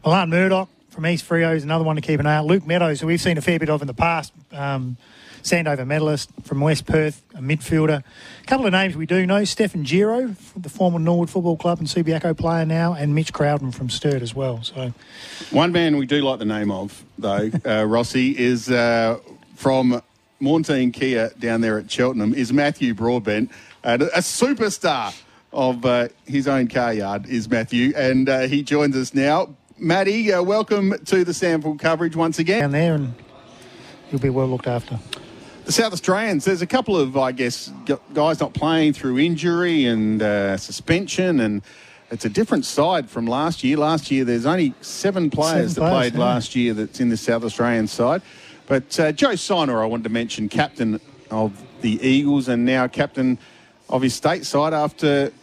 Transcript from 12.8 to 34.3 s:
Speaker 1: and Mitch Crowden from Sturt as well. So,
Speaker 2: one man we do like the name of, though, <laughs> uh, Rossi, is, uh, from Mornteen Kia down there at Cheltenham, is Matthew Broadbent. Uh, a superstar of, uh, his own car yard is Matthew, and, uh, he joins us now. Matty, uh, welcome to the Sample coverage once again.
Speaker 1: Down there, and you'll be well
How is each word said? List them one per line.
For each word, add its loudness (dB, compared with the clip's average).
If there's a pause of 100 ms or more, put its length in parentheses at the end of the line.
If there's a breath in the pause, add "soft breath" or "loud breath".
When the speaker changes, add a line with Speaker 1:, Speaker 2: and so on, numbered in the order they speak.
Speaker 1:
and 0
Mitch 0
Crowden 0
from -6
Sturt -2
as -8
well. -4
So, -8 (580 loud breath)
Speaker 2:
one 4
man 4
we 0
do 2
like 0
the -6
name 0
of, -8 (140)
though, -2
<laughs> -4
uh, 0
Rossi, 0
is, 0
uh, 2 (380)
from 2 (400)
Mornteen 2
Kia -2
down -2
there 0
at -8
Cheltenham, 0
is -2
Matthew 0
Broadbent. -2 (320 loud breath)
Uh, 2 (180)
a 4
superstar -2 (380 soft breath)
of, 0
uh, 2 (180)
his -2
own 2
car 0
yard -4
is -4
Matthew, 0
and, 2
uh, 2
he 0
joins 2
us -4
now. 2 (240)
Matty, 2
uh, 2
welcome 2 (100)
to 2
the -4
Sample 0
coverage 0
once 0
again. 2
Speaker 1:
Down 0
there, 2
and -2 (960 loud breath)
you'll -2
be 2
well 0